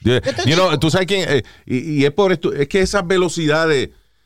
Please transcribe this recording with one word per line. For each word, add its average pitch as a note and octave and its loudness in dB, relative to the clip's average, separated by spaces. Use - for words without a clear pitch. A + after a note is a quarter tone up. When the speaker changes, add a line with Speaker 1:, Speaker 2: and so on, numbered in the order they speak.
Speaker 1:
Yo, A#2 2
Speaker 2:
yo B2 0
te C4+ -4
Speaker 1:
you D#3+ 2
know, F#3 4
Speaker 2:
digo D3+ 0
Speaker 1:
¿tú D#3+ 0
sabes F3+ 0
quién? F#3+ -2
Eh, C3+ 0
y, C#3 -4
y C#3 4
es C#3+ 2
por F#3+ 2
esto, F3 -2
es C#3+ -2
que G3+ 0
esas F#3+ 0
velocidades... D#3+ 0